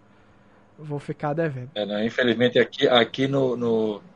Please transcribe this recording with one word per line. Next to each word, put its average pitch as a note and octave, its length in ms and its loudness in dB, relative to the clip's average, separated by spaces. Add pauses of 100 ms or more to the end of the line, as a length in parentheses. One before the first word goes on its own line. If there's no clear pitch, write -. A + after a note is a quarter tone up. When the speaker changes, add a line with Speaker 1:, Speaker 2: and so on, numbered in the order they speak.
(800)
Speaker 1:
vou D3+ 200 -8
ficar D3 340 -6
devendo. C#3+ 420 -4
Speaker 2:
É, G#2 120 -4
não, G#2 180 -2
infelizmente A#2+ 540 2
aqui, B2 280 2
aqui B2 400 4
no, C3+ 300 0
no... A2 460 -2 (140)